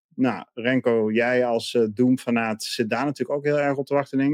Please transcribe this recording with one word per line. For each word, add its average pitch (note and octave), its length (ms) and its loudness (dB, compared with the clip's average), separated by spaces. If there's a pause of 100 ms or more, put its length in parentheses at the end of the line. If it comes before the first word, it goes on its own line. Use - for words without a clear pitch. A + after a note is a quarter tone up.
(160)
Nou, B2 280 -2 (100)
Renko, A#2 580 2
jij B2 340 2
als, A2+ 280 -2
eh, A#2+ 100 4 (100)
Doom-fanaat A#2 680 0
zit A2+ 260 -4
daar A#2+ 160 -2
natuurlijk C#3+ 320 -4
ook C#3+ 80 -6
heel D3 140 2
erg C#3+ 180 0
op C#3 80 -4
te - 80 -6
wachten, C#3 240 -2
denk C#3 160 2